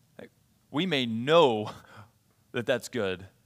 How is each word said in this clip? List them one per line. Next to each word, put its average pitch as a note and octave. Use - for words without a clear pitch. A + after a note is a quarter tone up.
like, -
we D#3
may C#3
know A#2
<laughs> -
that B2
that's B2
good, F#2+